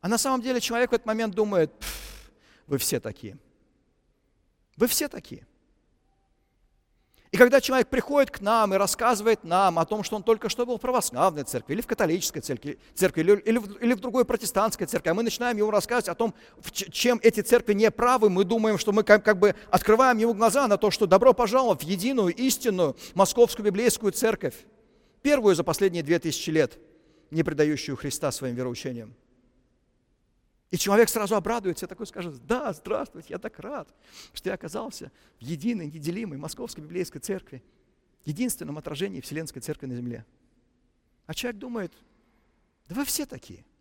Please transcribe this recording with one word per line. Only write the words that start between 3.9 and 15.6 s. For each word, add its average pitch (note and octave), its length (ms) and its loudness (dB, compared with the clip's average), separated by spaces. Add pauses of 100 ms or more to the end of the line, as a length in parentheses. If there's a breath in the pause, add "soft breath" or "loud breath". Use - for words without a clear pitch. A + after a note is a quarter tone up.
Вы G#3 100 2
все C#4+ 220 -2
такие". - 400 -16 (1800 soft breath)
И - 60 -6
когда B3 240 8
человек B3+ 280 2
приходит C#4 420 2
к - 100 -14
нам G#3 340 2
и - 20 4
рассказывает G#3+ 680 2
нам F3 380 2
о E3 40 2
том, G#3+ 200 -4
что - 100 -8
он G#3 80 -6
только A3 260 0
что B3 160 -4
был A#3+ 140 -4
в - 20 -10
православной F3 640 0
церкви, B2+ 300 -6
или G3 80 -4
в A#3+ 80 -8
католической E3 500 -2
церкви, C#3+ 400 -8 (160 soft breath)
церкви, F3+ 280 0
или, G3 180 6
или A3+ 180 2
в, G3+ 200 -10
или A#3+ 160 2
в G#3 40 -6
другой A3+ 260 0
протестантской - 640 -2
церкви, - 220 -4
а E3 60 2
мы A3 100 -2
начинаем A#3+ 320 -2
ему G#3 160 0